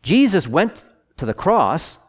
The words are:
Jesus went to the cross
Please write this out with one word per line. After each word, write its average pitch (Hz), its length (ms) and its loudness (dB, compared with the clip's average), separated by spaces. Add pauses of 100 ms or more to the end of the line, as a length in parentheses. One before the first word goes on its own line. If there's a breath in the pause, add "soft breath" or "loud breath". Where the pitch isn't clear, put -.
Jesus 196 460 2
went 170 360 -2 (320)
to - 80 -8
the 110 80 -4
cross 165 640 -2 (120)